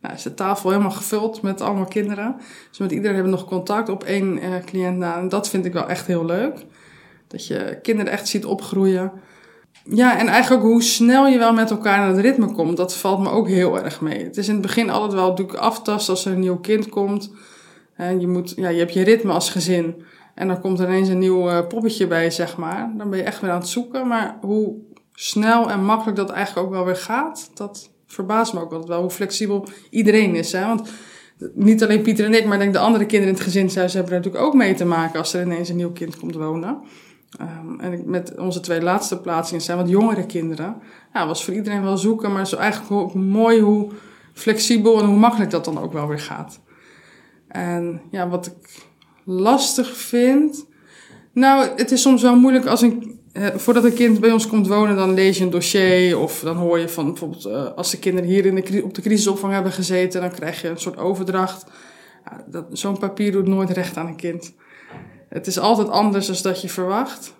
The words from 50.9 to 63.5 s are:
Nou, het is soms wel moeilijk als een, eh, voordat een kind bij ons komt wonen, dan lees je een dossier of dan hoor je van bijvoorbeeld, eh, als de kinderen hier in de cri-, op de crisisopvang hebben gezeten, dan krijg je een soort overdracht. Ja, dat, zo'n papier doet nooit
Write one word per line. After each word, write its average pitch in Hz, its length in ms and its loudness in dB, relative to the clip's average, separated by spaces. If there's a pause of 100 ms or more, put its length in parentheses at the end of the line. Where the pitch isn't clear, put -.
Nou, 269 420 6
het 226 160 0
is 262 100 4
soms 262 200 6
wel 247 140 8
moeilijk 254 300 8
als 220 160 2
een, - 380 0 (120)
eh, 202 160 -4
voordat 233 360 2
een 233 100 6
kind 233 260 4
bij 226 120 6
ons 220 160 2
komt 208 200 2
wonen, 208 280 2
dan 190 180 2
lees 190 240 4
je 185 60 0
een 180 60 2
dossier 180 680 2
of - 220 -4
dan 165 180 -6
hoor 170 220 2
je 165 100 -4
van 160 160 -4
bijvoorbeeld, - 400 -8
eh, 120 300 -6
als 180 160 -6
de 185 80 -8
kinderen 180 300 -2
hier 190 160 4
in 190 100 2
de 190 60 0
cri-, 190 200 -2
op 190 120 -6
de - 80 -10
crisisopvang 196 520 0
hebben 190 180 0
gezeten, 180 500 -2
dan 180 100 -4
krijg 165 300 -10
je 170 80 -6
een 170 100 -8
soort - 180 -8
overdracht. 185 680 -4 (600)
Ja, - 240 -20
dat, 165 220 -12
zo'n 196 260 -4
papier 202 340 -2
doet 185 160 0
nooit 190 220 2